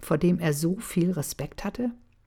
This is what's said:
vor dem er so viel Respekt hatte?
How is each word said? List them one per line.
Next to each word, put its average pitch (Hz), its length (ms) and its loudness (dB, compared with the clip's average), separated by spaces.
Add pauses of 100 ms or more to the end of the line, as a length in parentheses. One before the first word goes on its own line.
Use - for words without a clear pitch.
vor 160 160 2
dem 175 220 4
er 160 140 2
so 165 260 0
viel 180 320 0
Respekt - 520 -6
hatte? 240 280 -4 (360)